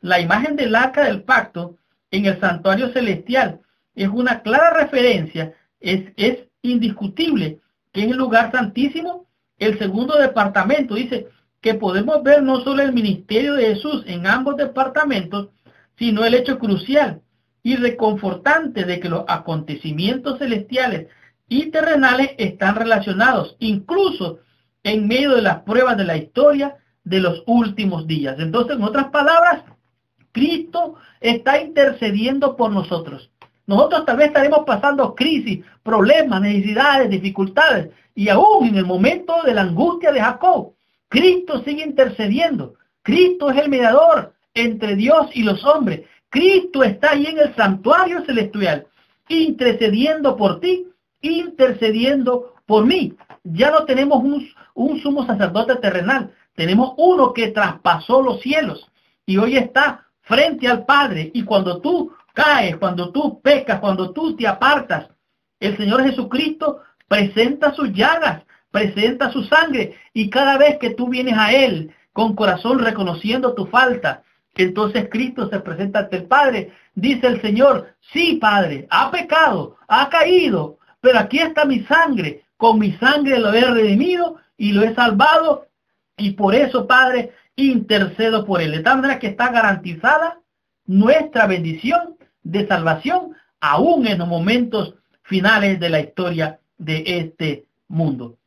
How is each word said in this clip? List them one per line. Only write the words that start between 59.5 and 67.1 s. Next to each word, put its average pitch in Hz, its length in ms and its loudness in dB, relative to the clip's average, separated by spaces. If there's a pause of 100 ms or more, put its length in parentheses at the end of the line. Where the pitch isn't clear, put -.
está 269 480 0 (160)
frente 269 460 0
al 233 180 0
Padre. 233 480 0
Y 233 100 -4
cuando 185 360 -2
tú 330 320 -2 (220)
caes, 254 420 2
cuando 180 360 -4
tú 269 300 -4
pecas, 247 380 2
cuando 185 320 -2
tú 302 240 -4
te 226 100 -4
apartas, 233 600 0 (520)
el 202 180 -4
Señor 214 260 0
Jesucristo 285 800 -4 (260)
presenta 240 680 0